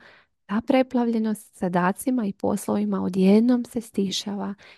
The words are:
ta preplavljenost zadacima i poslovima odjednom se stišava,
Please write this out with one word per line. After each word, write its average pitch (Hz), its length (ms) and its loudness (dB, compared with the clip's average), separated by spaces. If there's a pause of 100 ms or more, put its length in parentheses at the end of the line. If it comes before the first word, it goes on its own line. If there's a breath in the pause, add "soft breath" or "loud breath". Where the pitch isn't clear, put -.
(460 soft breath)
ta 214 160 -2
preplavljenost 233 1000 0
zadacima 190 640 0
i 196 80 -4
poslovima 208 720 -2
odjednom 208 600 4
se 233 160 -6
stišava, 196 720 -4 (240 loud breath)